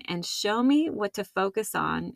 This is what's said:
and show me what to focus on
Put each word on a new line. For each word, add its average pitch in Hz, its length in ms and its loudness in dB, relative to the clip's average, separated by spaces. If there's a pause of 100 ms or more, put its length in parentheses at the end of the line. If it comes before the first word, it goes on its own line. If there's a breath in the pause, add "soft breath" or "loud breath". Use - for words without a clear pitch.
and 175 180 -4
show 220 380 0
me 294 260 4
what 208 240 -4
to 202 100 -4
focus 196 520 -2
on 160 400 -2